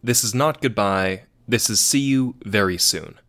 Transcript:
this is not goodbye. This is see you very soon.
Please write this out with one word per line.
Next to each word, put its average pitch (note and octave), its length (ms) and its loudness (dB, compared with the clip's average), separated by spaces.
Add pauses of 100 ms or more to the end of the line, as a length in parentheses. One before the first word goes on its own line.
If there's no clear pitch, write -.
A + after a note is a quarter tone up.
this A#2+ 200 2
is A2+ 120 -4
not D3 260 0
goodbye. G2 600 0 (240)
This A2+ 220 0
is G#2 100 0
see - 200 2
you C3+ 440 0
very G2 340 0
soon. D#2 520 -4